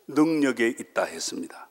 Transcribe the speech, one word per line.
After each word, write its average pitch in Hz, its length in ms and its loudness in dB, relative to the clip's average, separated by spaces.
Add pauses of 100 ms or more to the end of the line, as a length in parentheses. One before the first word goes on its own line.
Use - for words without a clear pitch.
능력에 139 600 4 (100)
있다 - 260 -2
했습니다. - 680 -10